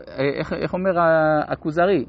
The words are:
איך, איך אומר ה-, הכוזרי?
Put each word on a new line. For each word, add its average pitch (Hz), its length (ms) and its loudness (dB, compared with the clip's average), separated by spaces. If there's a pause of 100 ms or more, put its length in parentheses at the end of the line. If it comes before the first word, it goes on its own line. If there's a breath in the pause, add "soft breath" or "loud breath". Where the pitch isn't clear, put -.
(380)
איך, 156 140 -6
איך 160 220 -4
אומר 185 240 0
ה-, 156 540 2
הכוזרי? 170 560 0